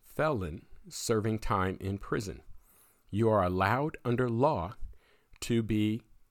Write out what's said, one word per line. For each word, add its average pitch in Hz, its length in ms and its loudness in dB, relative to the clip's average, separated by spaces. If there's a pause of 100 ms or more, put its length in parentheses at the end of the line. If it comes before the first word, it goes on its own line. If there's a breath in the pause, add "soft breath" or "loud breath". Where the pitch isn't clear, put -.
felon 110 600 -4 (240)
serving 110 500 0
time 95 420 0
in 98 160 -4
prison. 98 440 -6 (680 soft breath)
You 110 200 2
are 104 140 4
allowed 101 600 0
under 120 260 0
law 117 460 2 (680 soft breath)
to 117 220 2
be, 107 380 0 (300)